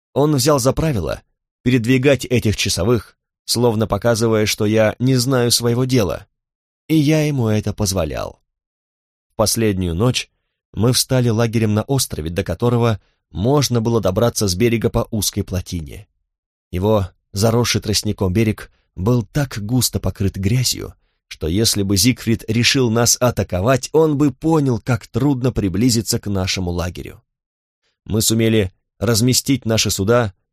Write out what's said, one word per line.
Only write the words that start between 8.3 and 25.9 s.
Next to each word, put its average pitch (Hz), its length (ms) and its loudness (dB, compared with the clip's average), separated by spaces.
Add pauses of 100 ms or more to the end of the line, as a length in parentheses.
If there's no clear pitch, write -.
В - 20 -20
последнюю 101 600 0
ночь 120 360 -2 (420)
мы 117 200 2
встали 123 360 0
лагерем 110 460 0
на 107 80 0
острове, 131 480 -4
до 90 140 -4
которого 117 560 0 (300)
можно 120 500 0
было 113 200 0
добраться 101 480 0
с 90 60 -2
берега 113 360 0
по - 200 -2
узкой 104 320 -4
плотине. 87 640 -8 (640)
Его 98 380 0 (240)
заросший 110 480 0
тростником 101 520 -2
берег 107 380 -2 (240)
был 120 280 0
так 135 360 -6
густо 110 420 -2
покрыт - 360 -2
грязью, 98 580 -2 (340)
что - 180 -8
если 101 360 0
бы 98 140 0
Зигфрид 113 520 0
решил 120 420 0
нас 117 300 2
атаковать, 107 720 0
он 156 260 2
бы 143 140 2
понял, 143 460 0
как 117 280 -4
трудно 127 460 0
приблизиться 107 640 0